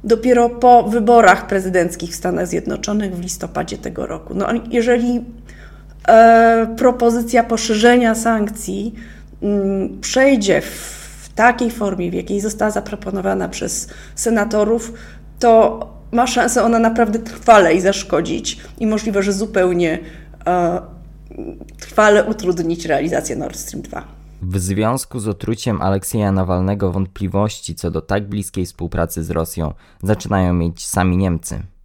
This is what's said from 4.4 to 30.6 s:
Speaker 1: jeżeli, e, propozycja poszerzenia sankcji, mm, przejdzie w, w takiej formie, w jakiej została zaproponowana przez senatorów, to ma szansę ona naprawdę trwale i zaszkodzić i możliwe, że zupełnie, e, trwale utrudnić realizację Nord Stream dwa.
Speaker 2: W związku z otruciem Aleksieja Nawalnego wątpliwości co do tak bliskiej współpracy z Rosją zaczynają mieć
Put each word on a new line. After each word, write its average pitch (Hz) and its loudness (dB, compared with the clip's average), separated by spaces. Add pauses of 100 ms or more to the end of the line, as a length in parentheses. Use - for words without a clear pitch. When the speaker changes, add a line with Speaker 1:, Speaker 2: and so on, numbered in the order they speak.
Speaker 1:
jeżeli, 240 0 (880)
e, 226 6
propozycja 240 2
poszerzenia 226 2
sankcji, 214 -4 (460)
mm, 196 -2
przejdzie 220 2
w, - -12 (560)
w - -20
takiej 240 0
formie, 185 -6
w - -8
jakiej 190 -6
została 214 -4
zaproponowana 196 -6
przez - -8 (260)
senatorów, 226 0 (460)
to 226 6 (300)
ma 240 2
szansę 240 0
ona 233 2
naprawdę 226 2
trwale 196 4
i 185 2
zaszkodzić - -2 (220)
i 226 -2
możliwe, 214 -2
że 202 0
zupełnie, 180 0 (480)
e, 175 0 (1000)
trwale 208 4
utrudnić 175 -4
realizację 143 -2
Nord - -8
Stream - -12
dwa. - -14 (240)
Speaker 2:
W 92 -4
związku 107 -2
z 104 -6
otruciem 107 -4
Aleksieja 98 -2
Nawalnego 92 0
wątpliwości 95 -4
co 85 -6
do 78 -4
tak 101 -4
bliskiej 95 -6
współpracy 85 -6
z 80 -8
Rosją 82 -4 (300)
zaczynają 95 0
mieć 85 -2